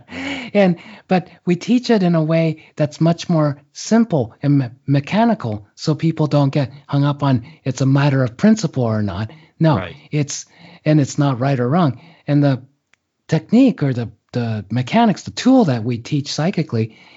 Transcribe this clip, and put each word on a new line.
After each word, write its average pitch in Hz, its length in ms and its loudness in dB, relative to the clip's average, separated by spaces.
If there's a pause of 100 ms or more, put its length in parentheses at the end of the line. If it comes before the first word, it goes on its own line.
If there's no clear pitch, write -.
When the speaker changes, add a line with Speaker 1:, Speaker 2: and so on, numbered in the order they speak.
(540)
Speaker 1:
And, 185 240 2 (300)
but 185 220 0 (160)
we 175 100 0
teach 240 340 -2
it 214 140 2
in 175 120 2
a 160 80 2
way 165 420 -2 (100)
that's 147 260 -4
much 165 280 0
more 151 320 0 (120)
simple 196 680 0
and 143 180 2
me-, 123 100 -4 (180)
mechanical, 143 880 -2
so 151 200 -2
people 160 320 -2
don't 143 220 2
get 139 220 -2 (160)
hung 143 160 0
up 143 200 -2
on 131 220 0 (180)
it's 135 180 -6
a 135 40 0
matter 135 380 2
of 113 140 -6
principle 208 460 2
or 107 200 0
not. 101 280 -6 (280)
No, 104 160 4
Speaker 2:
Right. 87 200 -6 (160)
Speaker 1:
it's, 147 340 -4 (400)
and 156 140 4
it's - 180 -2
not 139 220 0
right 135 200 0
or 123 100 -2
wrong. 151 320 0 (260)
And 147 160 2
the 135 200 0 (640)
technique 214 560 2
or 135 100 0
the, 117 180 -6 (200)
the 113 400 -4
mechanics, 196 520 0
the 95 80 -10
tool 254 340 4
that 123 180 -2
we 120 140 -4
teach 139 360 -6
psychically 143 640 -2 (200)